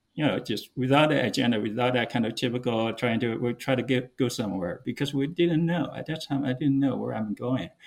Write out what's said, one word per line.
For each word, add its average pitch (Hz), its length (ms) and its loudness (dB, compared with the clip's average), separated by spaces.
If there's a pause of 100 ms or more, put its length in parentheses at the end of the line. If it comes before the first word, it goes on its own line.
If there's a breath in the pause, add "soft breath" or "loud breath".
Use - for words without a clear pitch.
(140)
you 151 120 2
know, 98 140 2
just - 360 -6
without 139 340 4
the 135 140 2
agenda, 117 360 2
without 120 340 0
that 117 160 0
kind 113 160 0
of 110 80 -4
typical 117 580 0
trying 113 280 0
to, 117 160 0
we 120 180 -2
try 131 220 -2
to 120 60 2
get, 127 340 -2
go 127 120 2
somewhere, 92 560 -4
because 143 300 -4
we 139 140 0
didn't 170 360 2
know. 165 320 0
At 120 100 -10
that 160 180 -6
time, 139 200 -2
I 127 100 0
didn't 139 260 2
know 131 160 2
where 117 180 -4
I'm 107 200 -4
going. 120 360 -2 (160 soft breath)